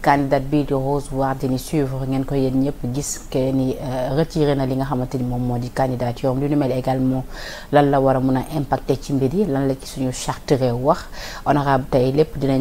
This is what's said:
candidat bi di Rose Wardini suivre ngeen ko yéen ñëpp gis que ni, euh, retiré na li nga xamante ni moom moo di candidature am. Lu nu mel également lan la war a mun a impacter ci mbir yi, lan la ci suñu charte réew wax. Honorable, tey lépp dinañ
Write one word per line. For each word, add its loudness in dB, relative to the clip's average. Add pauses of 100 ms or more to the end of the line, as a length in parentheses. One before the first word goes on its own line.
candidat 4
bi 0
di -2
Rose -2
Wardini 0
suivre -2
ngeen 0
ko -4
yéen 2
ñëpp -2
gis -6 (100)
que 0
ni, 0
euh, -4
retiré 2
na 0
li 0
nga 0
xamante -4
ni 0
moom -2
moo -2
di -6
candidature -2
am. 0
Lu 0
nu 2
mel 2
également 0 (480)
lan 6
la 4
war 4
a 2
mun 2
a 0 (100)
impacter -2
ci -6
mbir 2
yi, 2
lan 0
la 0
ci -12
suñu -4
charte -6
réew 2
wax. 2 (460)
Honorable, 2
tey 4
lépp 2
dinañ 2